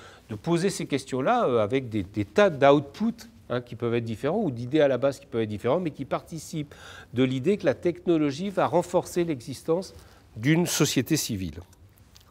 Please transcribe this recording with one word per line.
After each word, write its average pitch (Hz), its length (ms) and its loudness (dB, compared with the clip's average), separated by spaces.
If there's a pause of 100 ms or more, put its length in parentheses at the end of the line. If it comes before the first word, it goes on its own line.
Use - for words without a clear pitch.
(300)
de 113 60 -8
poser 165 340 0
ces 156 160 -6
questions-là, 147 600 0
euh, 120 180 2
avec 123 260 -2
des, 104 140 -2
des 104 200 -4
tas 202 280 4
d'outputs, 147 800 4 (200)
hein, 120 120 -2
qui - 140 -14
peuvent 117 200 -2
être 117 100 0
différents, 139 380 -2
ou 156 80 -2
d'idées 123 280 -2
à 147 80 6
la 127 120 2
base 135 200 0
qui - 60 -20
peuvent 117 160 -2
être 110 80 -2
différentes, 117 320 0
mais 165 100 -4
qui 135 140 -10
participent 156 720 -8 (400)
de 127 80 4
l'idée 135 340 0
que - 80 -4
la 135 80 4
technologie 170 760 0
va 160 160 0
renforcer 175 560 0
l'existence 156 720 -4 (420)
d'une 156 300 4
société 143 500 2
civile. 95 440 -6 (680)